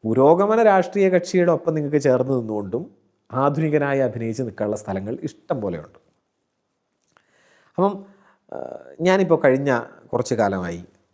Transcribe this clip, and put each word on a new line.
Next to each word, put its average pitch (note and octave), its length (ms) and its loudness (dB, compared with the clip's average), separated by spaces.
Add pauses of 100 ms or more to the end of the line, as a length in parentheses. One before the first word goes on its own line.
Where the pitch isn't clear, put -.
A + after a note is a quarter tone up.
പുരോഗമന F3 580 4
രാഷ്ട്രീയ F#3+ 460 4
കക്ഷിയുടെ F3 440 2
ഒപ്പം D#3+ 220 -2
നിങ്ങൾക്ക് D3 260 0
ചേർന്ന് C3 340 0
നിന്നുകൊണ്ടും A2 500 -4 (460)
ആധുനികനായി C#3+ 720 0
അഭിനയിച്ച് A2+ 420 -4
നിൽക്കാനുള്ള G#2 340 -4
സ്ഥലങ്ങൾ G2 460 -8
ഇഷ്ടം - 380 -8
പോലെയുണ്ട്. F2 380 -8 (1800)
അപ്പം, G3 160 0 (580)
ആ, - 60 -10 (420)
ഞാനിപ്പോൾ F3 440 2
കഴിഞ്ഞ C#3 260 4 (360)
കുറച്ച് A#2+ 280 -4
കാലമായി F#2+ 460 -2 (340)